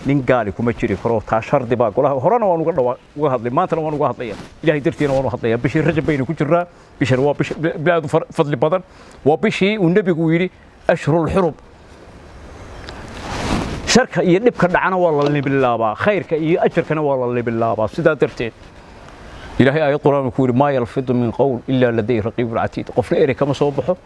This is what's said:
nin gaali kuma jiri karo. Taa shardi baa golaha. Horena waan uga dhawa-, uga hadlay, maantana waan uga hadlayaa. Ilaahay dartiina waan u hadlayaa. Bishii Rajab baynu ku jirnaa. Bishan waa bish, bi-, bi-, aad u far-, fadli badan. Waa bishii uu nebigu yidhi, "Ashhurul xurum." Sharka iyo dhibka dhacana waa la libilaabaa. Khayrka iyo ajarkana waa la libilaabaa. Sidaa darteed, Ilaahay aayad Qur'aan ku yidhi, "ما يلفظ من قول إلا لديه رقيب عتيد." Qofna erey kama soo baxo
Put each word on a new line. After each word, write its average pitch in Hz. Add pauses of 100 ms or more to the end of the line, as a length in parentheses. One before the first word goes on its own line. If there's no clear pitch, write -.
nin 139
gaali 117
kuma 117
jiri -
karo. 117
Taa 110
shardi 123
baa 113
golaha. 139
Horena 214
waan 170
uga 160
dhawa-, 127 (180)
uga 147
hadlay, 120
maantana 165
waan 156
uga 143
hadlayaa. 117 (260)
Ilaahay 151
dartiina 131
waan 135
u 117
hadlayaa. 117
Bishii 120
Rajab 156
baynu 135
ku 165
jirnaa. 165 (340)
Bishan 131
waa 143
bish, -
bi-, 160
bi-, 156
aad 165
u 151
far-, 160
fadli 147
badan. 160 (420)
Waa 147
bishii 202
uu 175
nebigu 170
yidhi, 170 (380)
"Ashhurul 160
xurum." 175 (2250)
Sharka -
iyo 175
dhibka 220
dhacana 175
waa 180 (120)
la 143
libilaabaa. 131
Khayrka 175
iyo 160
ajarkana 160
waa 139
la 123
libilaabaa. 113
Sidaa 156
darteed, 120 (1080)
Ilaahay 135
aayad 143
Qur'aan 139
ku 131
yidhi, 123
"ما 143
يلفظ 127
من 120
قول 135
إلا 127
لديه 113 (100)
رقيب 113
عتيد." 104
Qofna -
erey 135
kama 139
soo 143
baxo 139